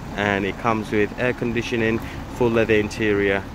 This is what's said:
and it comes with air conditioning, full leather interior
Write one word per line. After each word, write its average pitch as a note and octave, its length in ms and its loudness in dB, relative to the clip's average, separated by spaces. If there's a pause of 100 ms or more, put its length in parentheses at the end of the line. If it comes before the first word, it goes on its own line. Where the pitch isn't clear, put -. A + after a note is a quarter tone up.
(180)
and G2+ 280 2
it F#2+ 140 -4
comes A2 320 -2
with G#2 260 2
air B2 160 0
conditioning, A2+ 640 0 (380)
full A#2+ 160 2
leather A2+ 240 4
interior G2+ 680 2 (120)